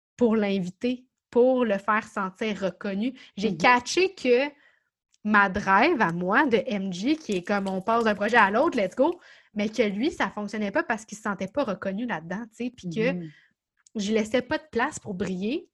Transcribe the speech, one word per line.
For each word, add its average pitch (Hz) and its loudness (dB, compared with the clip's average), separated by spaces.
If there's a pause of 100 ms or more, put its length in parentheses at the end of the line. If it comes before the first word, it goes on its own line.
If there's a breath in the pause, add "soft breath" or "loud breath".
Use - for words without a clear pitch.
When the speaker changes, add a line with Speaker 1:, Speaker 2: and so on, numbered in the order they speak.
(180)
Speaker 1:
pour 226 2
l'inviter, 202 -2 (260)
pour 247 4
le 208 0
faire 214 0
sentir 196 -6
reconnu. 196 -4 (240 loud breath)
J'ai 202 -2
Speaker 2:
Mhm. 170 -6
Speaker 1:
catché 247 2
que 254 2 (720 soft breath)
ma 208 4
drive 202 2
à 175 2
moi 180 0
de 226 2
M 196 -4
G, 214 -2
qui 262 -6
est 175 -4
comme 202 -2
on 190 -4
passe 226 0
d'un 214 2
projet 220 0
à 202 6
l'autre, 277 2
let's 190 -2
go, 311 2 (340 loud breath)
mais 208 -2
que 220 0
lui, 208 0
ça 233 -2
fonctionnait 208 -6
pas 311 0
parce 220 -4
qu'il - -16
se - -18
sentait 196 -4
pas 285 -2
reconnu 196 -6
là-dedans, 185 -6 (120)
tu 240 -8
sais, 247 -8
puis 180 -12
que 190 0
Speaker 2:
Mhm. 175 -8 (680 loud breath)
Speaker 1:
je 208 -2
laissais 214 0
pas 277 -4
de 311 -12
place 254 -2
pour 220 -10
briller. 190 -4